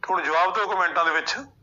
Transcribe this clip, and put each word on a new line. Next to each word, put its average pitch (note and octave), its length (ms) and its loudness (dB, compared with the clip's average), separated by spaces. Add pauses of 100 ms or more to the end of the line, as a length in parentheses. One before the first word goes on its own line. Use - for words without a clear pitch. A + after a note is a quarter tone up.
ਹੁਣ D#3+ 140 0
ਜਵਾਬ E3 300 2
ਦਿਓ G#3 140 -2
ਕੁਮੈਂਟਾਂ F3 380 2
ਦੇ E3 60 2
ਵਿੱਚ D#3 240 -2 (280)